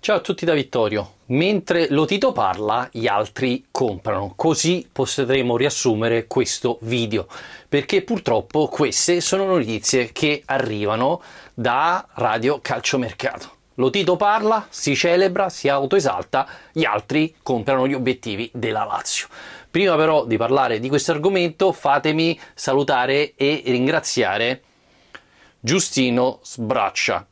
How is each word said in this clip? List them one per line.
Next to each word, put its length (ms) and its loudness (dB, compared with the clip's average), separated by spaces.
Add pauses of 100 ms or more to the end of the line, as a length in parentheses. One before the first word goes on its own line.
Ciao 140 2
a 20 2
tutti 240 -4
da 80 2
Vittorio. 600 0 (140)
Mentre 640 2
Lotito 440 2
parla, 580 0
gli 160 -2
altri 640 -2
comprano. 640 -2
Così 560 0
potremo 640 0
riassumere 720 0
questo 540 -2
video, 440 -2 (440)
perché 320 0
purtroppo 680 0
queste 540 0
sono 240 0
notizie 680 0
che 320 -2
arrivano 800 -2 (320)
da 520 0 (100)
Radio 440 0
Calciomercato. 920 -4 (260)
Lotito 420 2
parla, 520 2
si 240 -4
celebra, 540 2
si 220 -4
autoesalta, 800 0 (240)
gli 100 -2
altri 580 -2
comprano 460 0
gli 60 0
obiettivi 600 -4
della 300 -2
Lazio. 440 -6 (440)
Prima 240 2
però 300 4
di 100 0
parlare 460 2
di 80 -6
questo 240 0
argomento, 580 2
fatemi 680 0 (160)
salutare 840 0
e 320 0
ringraziare 960 0 (1000)
Giustino 840 0
Sbraccia 880 -2